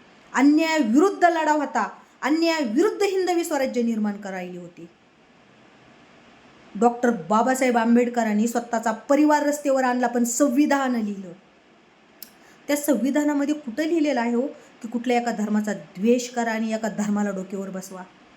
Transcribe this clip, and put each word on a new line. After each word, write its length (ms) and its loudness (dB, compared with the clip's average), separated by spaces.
अन्यायाविरुद्ध 920 4
लढा 260 2
होता, 380 -2
अन्यायाविरुद्ध 840 0
हिंदवी 400 0
स्वराज्य 380 -2
निर्माण 360 -2
करायले 420 -10
होते. 300 -18
डॉक्टर 340 2
बाबासाहेब 680 0
आंबेडकरांनी 720 2
स्वतःचा 440 -4
परिवार 540 2
रस्त्यावर 380 0
आणला, 240 0
पण 160 0
संविधान 720 2
लिहिलं. 360 -6
त्या 100 0
संविधानामध्ये 800 0
कुठं 280 -6
लिहिलेलं 380 0
आहे 120 -2
हो 140 0
की 60 -10
कुठल्या 300 -2
एका 140 -2
धर्माचा 420 -2
द्वेष 560 0
करा 220 -4
आणि 220 -4
एका 160 -4
धर्माला 400 -2
डोक्यावर 400 -8
बसवा? 320 -12